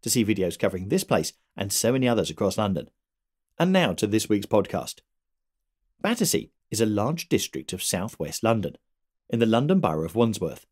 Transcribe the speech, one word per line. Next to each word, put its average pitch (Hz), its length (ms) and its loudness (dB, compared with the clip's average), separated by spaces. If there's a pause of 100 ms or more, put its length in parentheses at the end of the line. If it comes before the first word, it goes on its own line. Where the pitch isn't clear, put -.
to - 80 -6
see 117 140 4
videos 95 360 0
covering 92 300 -2
this 185 140 0
place 95 300 0 (240)
and 98 140 -4
so - 200 0
many 131 160 2
others 110 220 2
across - 280 -2
London. 98 320 -2 (680)
And 175 140 2
now 170 220 2
to 107 140 -2
this 107 220 0
week's 104 160 2
podcast. - 560 -2 (1000)
Battersea 214 500 -2 (200)
is 104 100 -2
a 113 40 4
large 110 440 -2
district - 440 -4
of 92 100 -8
southwest 90 600 -6
London, 110 340 0 (520)
in 117 100 0
the 117 60 4
London 135 340 4
Borough 80 260 -2
of 82 100 -8
Wandsworth. 104 560 0